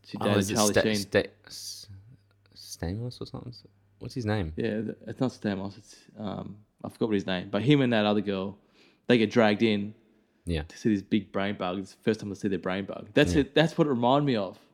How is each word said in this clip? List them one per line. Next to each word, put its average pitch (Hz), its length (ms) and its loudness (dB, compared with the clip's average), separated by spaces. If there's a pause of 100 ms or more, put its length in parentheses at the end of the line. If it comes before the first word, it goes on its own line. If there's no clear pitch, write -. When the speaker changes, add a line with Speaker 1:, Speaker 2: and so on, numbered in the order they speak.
Speaker 1:
She - 160 -12
Speaker 2:
Oh, 107 40 -2
Speaker 1:
dated 104 140 2
Speaker 2:
is 98 120 0
it - 40 -2
Speaker 1:
Charlie 104 180 4
Speaker 2:
Sta-, 104 100 4
Speaker 1:
Sheen. 110 120 2
Speaker 2:
Sta-, 101 320 0 (200)
S-, - 400 -14 (680)
Stamos 110 680 -10
or 117 40 -10
something? 120 280 -14 (460)
What's 120 160 -14
his 120 100 -6
name? 101 300 -2
Speaker 1:
Yeah, 113 260 -4
th-, - 140 -8 (120)
it's 110 120 -12
not 127 120 0
Stamos. 101 460 -4
It's, - 180 -20 (220)
um, 98 400 -10 (260)
I 110 60 -10
forgot - 180 -4
what 107 80 0
his 98 100 0
name. 92 260 -4
But 104 120 -2
him 143 180 6
and 123 120 2
that 107 120 4
other 104 160 2
girl, 95 360 -4 (500)
they 123 100 6
get 110 140 2
dragged 107 320 4
in 104 300 0 (520)
Speaker 2:
Yeah. 80 180 -2
Speaker 1:
to - 140 -16
see 110 160 0
this 98 80 0
big 101 300 -2
brain 101 240 -2
bug. 90 240 -4
It's 95 160 -12
the - 80 -20
first 110 160 0
time 101 100 -8
they 92 60 -6
see - 120 -6
their 95 120 -2
brain 95 260 -4
bug. - 280 -12
That's 107 200 4
Speaker 2:
Yeah. 143 80 4
Speaker 1:
it. - 140 -2
That's 156 220 4
what 160 100 4
it 147 40 -2
reminded 127 340 4
me 131 100 2
of. 98 220 -4 (160)